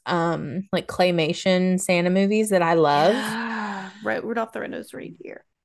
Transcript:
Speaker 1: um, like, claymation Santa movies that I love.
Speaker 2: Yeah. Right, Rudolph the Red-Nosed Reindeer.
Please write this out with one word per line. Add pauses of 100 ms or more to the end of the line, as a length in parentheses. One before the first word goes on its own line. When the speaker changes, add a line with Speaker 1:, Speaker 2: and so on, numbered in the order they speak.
Speaker 1:
um,
like,
claymation
Santa
movies
that
I
love.
Speaker 2:
Yeah. (120)
Right,
Rudolph
the
Red-Nosed
Reindeer. (200)